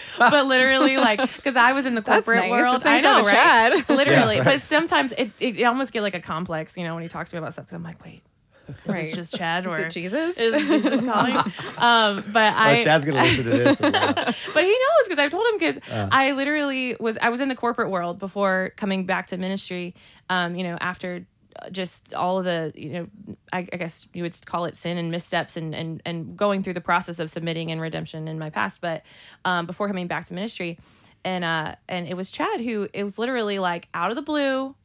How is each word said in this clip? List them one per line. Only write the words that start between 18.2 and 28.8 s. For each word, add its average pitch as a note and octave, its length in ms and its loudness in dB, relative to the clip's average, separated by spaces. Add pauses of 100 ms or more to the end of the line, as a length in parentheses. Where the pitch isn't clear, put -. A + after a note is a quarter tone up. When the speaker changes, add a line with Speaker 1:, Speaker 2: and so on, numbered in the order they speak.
Speaker 1:
coming F#3+ 280 -2
back F3+ 220 -4
to F#3 100 -8
ministry, F#3 580 -8 (340)
um, F3 260 0
you F3+ 80 -6
know, E3+ 160 -6
after F3+ 460 -8 (460)
just F#3 420 -10
all F3+ 260 0
of F3+ 60 -4
the, E3 300 -2
you - 180 -12
know, F3 140 -8 (440)
I, F3+ 80 -4 (140)
I F3+ 40 -8
guess E3+ 360 -10
you F3 100 -8
would E3+ 220 -10
call F3 200 -6
it - 120 -10
sin F3 200 -6
and E3+ 140 -4
missteps E3+ 460 -6
and, D#3+ 180 -8
and, E3 300 -10
and E3+ 320 -10
going G3+ 260 0
through F#3 120 -6
the F3 60 -6
process F3 380 -2
of D#3+ 100 -6
submitting E3 420 -6
and D#3+ 100 -6
redemption D#3+ 480 -8
in D#3+ 100 -8
my D#3 100 -8
past. G3+ 320 -4